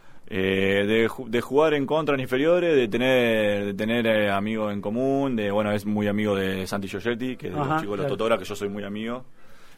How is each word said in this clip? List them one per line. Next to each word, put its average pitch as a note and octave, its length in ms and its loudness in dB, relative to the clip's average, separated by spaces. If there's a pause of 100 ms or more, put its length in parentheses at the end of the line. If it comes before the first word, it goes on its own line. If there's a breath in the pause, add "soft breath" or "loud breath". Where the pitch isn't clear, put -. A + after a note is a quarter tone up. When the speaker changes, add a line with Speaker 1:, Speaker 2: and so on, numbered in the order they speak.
(260 soft breath)
Speaker 1:
eh, F#2+ 640 2
de A2+ 200 4
ju-, B2 200 -8
de A#2 120 0
jugar D3+ 340 4
en C#3 120 0
contra C#3+ 300 0
en C3 60 -2
inferiores, D#3+ 520 2
de B2 140 4
tener, A2+ 800 2
de G2+ 80 -4
tener, A2+ 340 0
eh, G#2+ 240 4
amigos G#2 400 -2
en G2+ 80 -4
común, C3 560 0
de, G#2 160 0
bueno, G#2 180 2
es G#2 160 -2
muy G#2 220 0
amigo G#2 260 0
de F#2+ 320 -2
Santi G2 220 -4
Giorgetti, A#2 480 -4
que D3 100 -12
es F2+ 60 -6
de F#2+ 80 -4
los C3+ 80 -2
Speaker 2:
Ajá, D#3 120 0
Speaker 1:
chicos G2+ 120 -6
de G2+ 60 -2
Speaker 2:
claro. F#2+ 100 -2
Speaker 1:
los G2 100 -2
Totora, A2 200 2
que F#2+ 60 -8
yo G2+ 120 -8
soy G2+ 120 -4
muy G2+ 140 -6
amigo A2 420 -8 (540 soft breath)